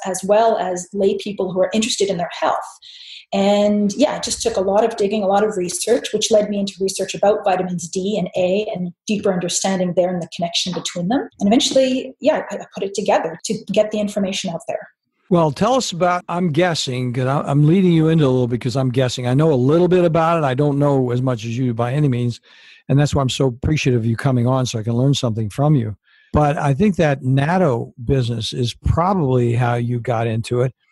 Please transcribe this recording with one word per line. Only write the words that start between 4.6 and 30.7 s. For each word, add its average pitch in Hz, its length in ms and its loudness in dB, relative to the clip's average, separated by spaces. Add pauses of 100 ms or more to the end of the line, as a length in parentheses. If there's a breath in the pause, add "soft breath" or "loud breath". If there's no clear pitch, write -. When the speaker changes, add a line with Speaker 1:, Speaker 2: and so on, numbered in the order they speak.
Speaker 1:
lot 196 240 2
of 233 120 -2
digging, 214 260 0
a 185 60 -2
lot 202 160 2
of 202 120 -2
research, 180 560 -2
which 208 200 -2
led 208 180 2
me 202 80 -4
into 196 220 -4
research 190 340 -4
about 202 300 0
vitamins 180 440 -2
D 196 300 -4
and 175 180 -4
A 185 380 0
and 180 180 -8 (140)
deeper 196 260 -2
understanding 180 640 -2
there 180 180 2
and 180 80 -4
the 160 140 -8
connection 175 400 -4
between 175 340 -6
them. 285 200 0 (100)
And 202 100 0
eventually, 262 720 2
yeah, 262 300 0
I, - 60 -10
I - 180 -12
put 190 80 -8
it 196 120 -6
together 196 500 0
to 226 100 -2 (180)
get 214 200 2
the 208 80 -2
information 196 500 -4
out 165 160 -8
there. - 220 -8 (420)
Speaker 2:
Well, 165 220 4
tell 220 220 2
us 262 180 0
about, 180 360 0
I'm 180 220 -2
guessing, 135 600 -2
'cause 127 140 -2
I, 139 160 0
I'm 147 260 4
leading 180 240 4
you 160 160 4
into 160 160 4
a - 20 4
little 127 220 2
because 120 280 -4
I'm 131 140 0
guessing. 123 380 0
I 123 60 2
know 156 180 4
a - 20 2
little 143 320 4
bit 180 180 4
about 165 380 2
it. - 20 0
I 131 100 0
don't 143 220 0
know 139 360 2
as 123 100 -2
much 127 220 -2
as 117 120 -4
you 127 160 -2
by 120 200 -2
any 147 160 2
means. 120 320 -2 (480 loud breath)
And 139 100 4
that's 147 160 2
why 143 80 2
I'm 131 60 0
so 135 180 0
appreciative 131 540 0
of 110 60 -2
you 117 100 0
coming 123 320 0
on 127 180 0
so 120 140 -6
I - 20 -8
can 117 120 -4
learn 135 200 2
something 110 340 -2
from 147 280 2
you. 110 200 -2 (360 soft breath)
But 147 260 2
I 143 160 0
think 190 220 2
that 147 260 2
natto 139 720 0 (120)
business 117 480 -2
is 123 220 -4
probably 139 800 2
how 120 220 0
you 120 240 -2
got 117 260 -2
into 117 360 -2
it, 131 120 -2 (180)